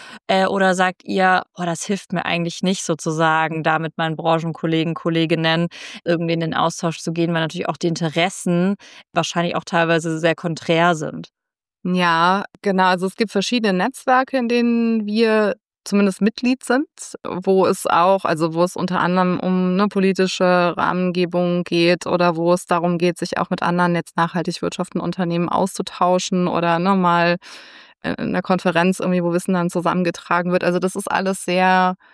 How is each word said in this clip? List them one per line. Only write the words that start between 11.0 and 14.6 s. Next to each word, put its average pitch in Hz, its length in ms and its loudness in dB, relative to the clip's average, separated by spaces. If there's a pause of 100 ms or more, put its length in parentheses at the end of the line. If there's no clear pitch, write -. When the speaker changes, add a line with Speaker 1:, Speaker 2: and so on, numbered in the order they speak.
Speaker 2:
Ja, 180 600 2 (160)
genau. 190 240 2
Also 185 220 2
es 190 80 -8
gibt 220 160 -2
verschiedene 214 420 0
Netzwerke, 254 640 0
in 247 120 -2
denen 233 560 0